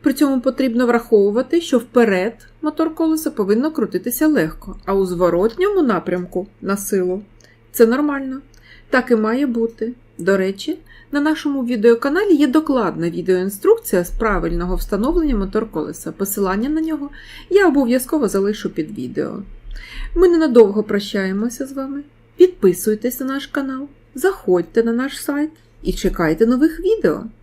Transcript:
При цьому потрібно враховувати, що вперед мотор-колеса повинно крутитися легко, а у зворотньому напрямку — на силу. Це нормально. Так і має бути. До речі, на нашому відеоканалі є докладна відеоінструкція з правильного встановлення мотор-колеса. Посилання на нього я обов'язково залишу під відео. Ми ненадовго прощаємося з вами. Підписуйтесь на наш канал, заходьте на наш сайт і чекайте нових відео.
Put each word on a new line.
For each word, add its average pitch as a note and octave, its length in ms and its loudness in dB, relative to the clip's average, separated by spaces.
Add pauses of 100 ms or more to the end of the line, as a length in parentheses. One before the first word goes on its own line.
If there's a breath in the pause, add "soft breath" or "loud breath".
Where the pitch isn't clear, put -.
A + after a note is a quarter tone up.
При D4+ 120 2
цьому C4+ 280 2
потрібно B3+ 460 0
враховувати, A#3 720 2
що C#4 160 0
вперед A3+ 560 2 (280)
мотор-колеса D#4+ 720 -2
повинно G#3+ 400 0
крутитися A#3 560 -2
легко, F#3 480 -2 (100)
а G3 100 0
у G3 100 2
зворотньому F#3 760 2
напрямку — F3+ 680 -2 (140)
на G3 160 -4
силу. F#3+ 440 -2 (500 soft breath)
Це A3+ 140 6
нормально. C4+ 560 -2 (480 soft breath)
Так B3 220 0
і A#3 40 6
має A3+ 320 0
бути. A3+ 460 -4 (240)
До F#3+ 200 0
речі, G3 400 -4 (340 soft breath)
на C#4+ 100 -2
нашому C#4+ 440 -2
відеоканалі B3 680 2
є C#4+ 120 4
докладна A#3 600 0
відеоінструкція F#3 920 0
з E3+ 60 -8
правильного F3 680 -2
встановлення C4+ 600 0
мотор-колеса. F#3 760 -4
Посилання G3 580 -2
на D#4 120 0
нього D4+ 280 -4 (400 loud breath)
я F#4+ 180 6
обов'язково B3+ 600 0
залишу G3+ 420 -2
під D#3+ 280 -8
відео. C3+ 460 -8 (720 loud breath)
Ми F4 140 4
ненадовго A#3 540 6
прощаємося G3+ 840 -4
з C4+ 80 -16
вами. C#4 300 -8 (340)
Підписуйтесь G#3+ 840 2
на C4 60 -6
наш C#4 220 -6
канал, C4+ 400 -6 (280)
заходьте A3+ 680 0
на A3+ 100 0
наш C4 300 -4
сайт D4 260 -2 (340)
і - 100 -2
чекайте E3+ 520 0
нових C#4+ 340 2
відео. F#4 440 0 (180)